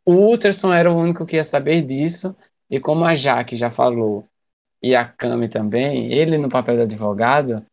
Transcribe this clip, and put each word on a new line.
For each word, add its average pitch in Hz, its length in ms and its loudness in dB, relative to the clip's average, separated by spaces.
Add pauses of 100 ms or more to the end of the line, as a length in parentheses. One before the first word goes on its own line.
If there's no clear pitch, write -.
O 190 260 6
Utterson 196 420 2
era 170 180 4
o 170 60 2
único 170 280 -2
que 165 100 -4
ia 156 80 2
saber 147 380 0
disso, 156 540 -4 (340)
e 135 100 -4
como 156 240 0
a 165 120 2
Jaque 127 400 -2
já 120 140 -2
falou, 117 560 -2 (560)
e 127 140 2
a 120 80 2
Cami 120 460 -4
também, 117 640 -4
ele 160 240 2
no 143 100 -2
papel 123 280 -2
de 117 80 2
advogado, 110 880 -2